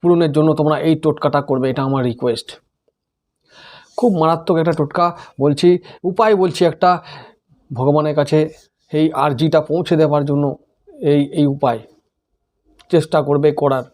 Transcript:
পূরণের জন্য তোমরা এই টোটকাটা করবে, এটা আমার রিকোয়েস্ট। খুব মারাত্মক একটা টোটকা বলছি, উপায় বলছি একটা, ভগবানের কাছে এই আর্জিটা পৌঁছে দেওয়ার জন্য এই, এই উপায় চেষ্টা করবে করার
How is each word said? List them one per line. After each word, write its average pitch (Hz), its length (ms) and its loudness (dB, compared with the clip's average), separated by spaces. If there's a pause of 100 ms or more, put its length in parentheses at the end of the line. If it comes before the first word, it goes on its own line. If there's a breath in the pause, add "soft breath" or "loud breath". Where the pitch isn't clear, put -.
পূরণের 170 300 2
জন্য 151 220 2
তোমরা 151 260 0
এই 160 160 2
টোটকাটা 147 440 0
করবে, 135 300 -2
এটা 135 120 -4
আমার 135 220 -2
রিকোয়েস্ট। 120 560 -6 (1400 loud breath)
খুব 240 160 0
মারাত্মক 165 440 0
একটা 165 160 0
টোটকা 165 440 -2 (240 loud breath)
বলছি, 147 380 2 (260 loud breath)
উপায় 208 320 2
বলছি 185 280 0
একটা, 170 380 2 (680 loud breath)
ভগবানের 147 420 0
কাছে 156 360 0 (420)
এই 156 200 0
আর্জিটা 147 480 0
পৌঁছে 165 360 -2
দেওয়ার 147 280 2
জন্য 143 320 -2 (440)
এই, 147 240 2
এই 147 220 0
উপায় 139 320 -2 (1120)
চেষ্টা 160 320 0
করবে 143 300 0
করার 135 300 -2 (120)